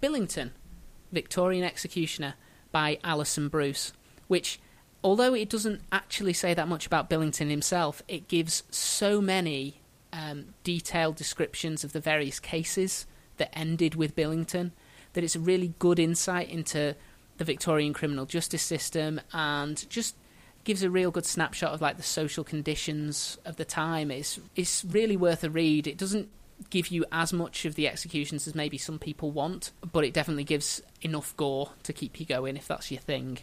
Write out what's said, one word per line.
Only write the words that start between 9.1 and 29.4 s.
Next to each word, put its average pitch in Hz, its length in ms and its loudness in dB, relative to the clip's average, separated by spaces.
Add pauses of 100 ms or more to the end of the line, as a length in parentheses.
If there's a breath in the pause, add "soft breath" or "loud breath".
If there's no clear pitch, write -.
many, 160 580 0 (320)
um, 151 340 -8 (180)
detailed 165 520 0
descriptions - 680 -4
of 147 100 -8
the 160 60 -4
various 151 400 0
cases - 640 -2 (320 soft breath)
that - 200 0
ended 160 380 2
with 156 200 0
Billington 165 560 0 (420 soft breath)
that 175 100 2
it's 165 120 0
a 170 40 -2
really 180 400 4
good 175 180 8
insight 170 540 2
into 147 440 0 (420 soft breath)
the 165 60 -2
Victorian 151 500 2
criminal 143 340 -2
justice - 340 -2
system 156 580 -2 (120)
and 147 580 -2
just - 260 -2 (500 soft breath)
gives 196 180 2
a 185 60 4
real 180 220 4
good 170 140 0
snapshot 143 480 0
of, 160 80 -6
like, 143 160 2
the 165 60 -10
social 156 400 -2
conditions 151 1000 -4
of 165 140 -10
the 156 80 -6
time. 156 460 -2
It's, 143 280 -6 (160)
it's - 300 0
really 208 320 4
worth 175 260 4
a 160 60 0
read. 156 380 4
It 147 100 -4
doesn't 196 320 -2 (400)
give 180 200 2
you 170 220 2
as 165 220 0
much 170 320 -2
of 151 100 -4
the 151 120 2
executions 151 600 -4
as 151 80 -6
maybe 151 220 -2
some 156 220 -6
people 151 320 -6
want, 151 400 -4 (200)